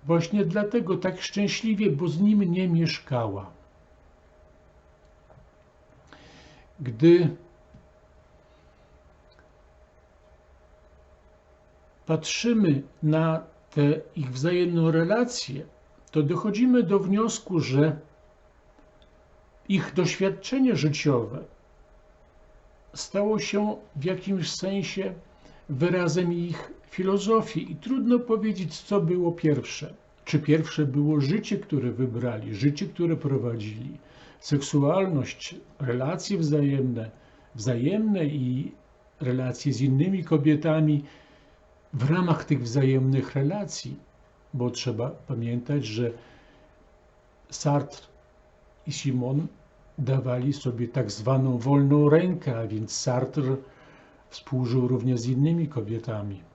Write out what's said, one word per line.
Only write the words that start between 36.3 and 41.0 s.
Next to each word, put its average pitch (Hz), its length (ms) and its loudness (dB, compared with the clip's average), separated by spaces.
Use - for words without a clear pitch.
wzajemne, 139 720 0
wzajemne 160 680 0
i 139 480 -4
relacje 127 520 -2
z 113 80 -4
innymi 160 440 2
kobietami 151 800 2